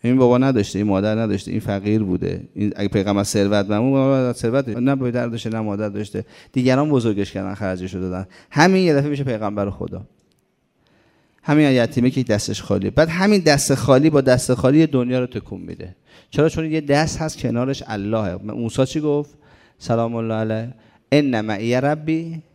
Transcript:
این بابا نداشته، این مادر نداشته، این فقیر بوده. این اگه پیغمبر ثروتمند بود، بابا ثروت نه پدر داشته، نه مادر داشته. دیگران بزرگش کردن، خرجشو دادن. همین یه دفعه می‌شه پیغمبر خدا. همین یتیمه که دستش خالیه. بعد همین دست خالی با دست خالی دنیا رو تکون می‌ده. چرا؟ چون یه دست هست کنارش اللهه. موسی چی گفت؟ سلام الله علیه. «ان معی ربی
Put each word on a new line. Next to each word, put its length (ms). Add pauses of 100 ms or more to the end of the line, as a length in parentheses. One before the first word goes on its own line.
این 140
بابا 200
نداشته، 420
این 80
مادر 320
نداشته، 320
این 80
فقیر 440
بوده. 500
این 220
اگه 120
پیغمبر 360
ثروتمند 580
بود، 100
بابا 420
ثروت 340
نه 280
پدر 320
داشته، 220
نه 100
مادر 300
داشته. 360 (260)
دیگران 380
بزرگش 420
کردن، 220
خرجشو 460
دادن. 280 (240)
همین 320
یه 100
دفعه 160
می‌شه 140
پیغمبر 460
خدا. 360 (1400)
همین 280
یتیمه 380
که 140
دستش 380
خالیه. 280
بعد 200
همین 320
دست 340
خالی 340
با 120
دست 320
خالی 340
دنیا 320
رو 60
تکون 360
می‌ده. 340 (340)
چرا؟ 200
چون 220
یه 100
دست 360
هست 200
کنارش 500
اللهه. 560
موسی 420
چی 140
گفت؟ 360 (420)
سلام 380
الله 180
علیه. 400 (380)
«ان 300
معی 400
ربی 600 (140)